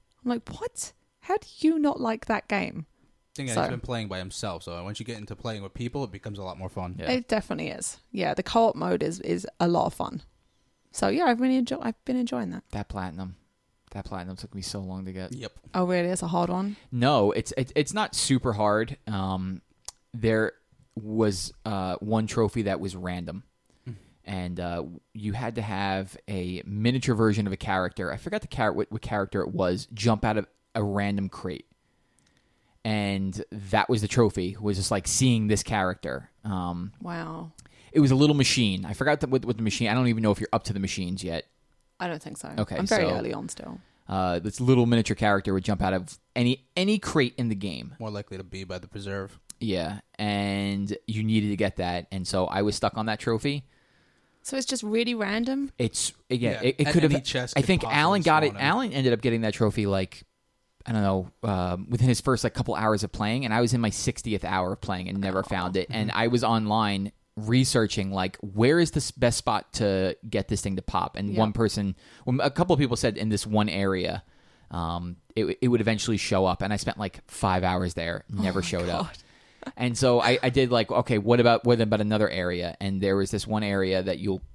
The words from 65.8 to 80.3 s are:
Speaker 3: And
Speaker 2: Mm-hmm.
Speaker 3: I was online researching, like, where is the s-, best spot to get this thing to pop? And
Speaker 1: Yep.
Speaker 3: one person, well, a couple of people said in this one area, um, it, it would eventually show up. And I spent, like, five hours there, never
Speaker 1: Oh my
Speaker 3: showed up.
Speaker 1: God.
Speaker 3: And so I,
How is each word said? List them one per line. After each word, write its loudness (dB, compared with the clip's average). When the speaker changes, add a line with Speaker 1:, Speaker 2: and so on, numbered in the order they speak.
Speaker 3:
And -2
Speaker 2:
Mm-hmm. -2
Speaker 3:
I 2
was 2
online 2
researching, 2
like, -2
where 4
is 4
the -2
s-, -4
best 2
spot -2
to 2
get -2
this 0
thing -2
to -4
pop? -2
And -4
Speaker 1:
Yep. 0
Speaker 3:
one 4
person, 0
well, 0
a 2
couple 2
of 4
people 2
said 0
in -2
this -2
one 2
area, -2
um, -4
it, -2
it 2
would 4
eventually 0
show 2
up. 0
And -2
I 0
spent, -4
like, -8
five 2
hours 0
there, -6
never -2
Speaker 1:
Oh -2
my -4
Speaker 3:
showed -2
up. -2
Speaker 1:
God. -16
Speaker 3:
And -2
so 4
I, 4